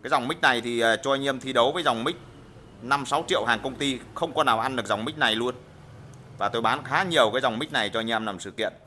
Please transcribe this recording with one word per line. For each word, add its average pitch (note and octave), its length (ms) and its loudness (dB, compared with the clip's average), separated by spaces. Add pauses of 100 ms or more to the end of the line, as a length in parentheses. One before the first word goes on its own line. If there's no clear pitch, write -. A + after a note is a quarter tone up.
Cái C#3 80 -6
dòng C3 180 2
mic E3+ 120 -4
này B2+ 200 4
thì, A#2 200 -2
ờ, A2+ 160 4
cho C3+ 160 0
anh C3+ 120 0
em C3+ 160 -2
thi B2+ 120 -8
đấu B2 200 4
với F3 100 -4
dòng A#2+ 220 0
mic D#3 120 -2 (640)
năm C3+ 240 -2
sáu D#3+ 220 0
triệu A#2+ 160 0
hàng A2+ 180 2
công C3 120 -6
ty, C3+ 240 -2 (160)
không - 200 -4
con D3+ 120 2
nào A2+ 140 4
ăn C3 160 -2
được A2 100 -4
dòng G#2+ 180 0
mic D3+ 140 -8
này A#2 160 4
luôn. A#2+ 200 -2 (840)
Và G2+ 100 0
tôi A2+ 140 -2
bán A#2+ 220 0
khá C#3+ 180 0
nhiều D3+ 300 6
cái B2+ 80 2
dòng A#2+ 180 0
mic D3+ 140 -6
này A2 180 0
cho A2+ 100 -2
anh A2+ 100 -4
em A2 160 0
làm G2 140 -6
sự G2 100 -12
kiện. G#2+ 220 -4 (140)